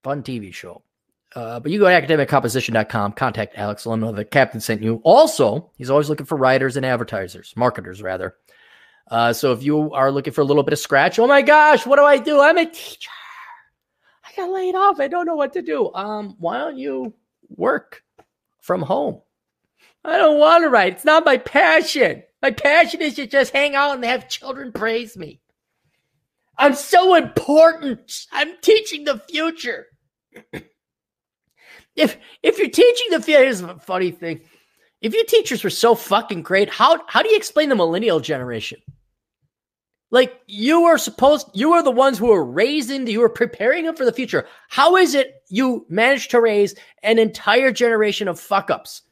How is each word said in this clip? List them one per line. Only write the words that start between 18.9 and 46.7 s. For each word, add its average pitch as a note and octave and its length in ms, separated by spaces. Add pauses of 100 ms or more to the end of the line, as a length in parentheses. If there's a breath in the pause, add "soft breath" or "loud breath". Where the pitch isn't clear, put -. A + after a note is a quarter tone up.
I E4 120
don't D4+ 220
wanna D#4+ 300
write. F#3+ 240
It's - 120
not D#4 200
my C4+ 120
passion. D4 880 (180)
My C4+ 100
passion E4 500
is D4+ 140
to C4+ 120
just C4+ 240
hang C#4 240
out C#4 200
and B3 100
have A#3+ 240
children C4+ 420
praise A3 460
me. D3+ 240 (1160)
I'm C#4 180
so F#4 400
important. D4+ 1160
I'm D4+ 300
teaching G#4+ 420
the C4+ 160
future. D#4 720
<clears throat> - 60 (2000 soft breath)
If, D4 220 (260 soft breath)
if - 140
you're D#4+ 120
teaching A#4+ 420
the D#4+ 100
future, D4 220
here's A#3 180
a F3 180
funny F#3 320
thing. E3 300 (600)
If A3 120
you A4+ 120
teachers G#4 380
were G3 60
so A#3 260
fucking G3+ 480
great, G3 260
how, E4 380
how A#3+ 140
do A4 80
you G#4+ 80
explain D4+ 320
the C4 60
millennial F3 440
generation? B2 600 (1300)
Like, B3+ 340
you C4 380
are E4 140
supposed, - 560
you C4+ 180
are E4+ 120
the C4 80
ones B3+ 260
who A3+ 140
are F3+ 120
raised A3+ 480
into, C4 200
you A3 120
are A3+ 60
preparing A#3+ 560
them D#4+ 100
for C4+ 100
the A3+ 60
future. G#3 340 (220 soft breath)
How E4+ 300
is D4+ 180
it C4+ 340
you A#3 400
manage A3+ 400
to A#3+ 120
raise G#3 340 (260 soft breath)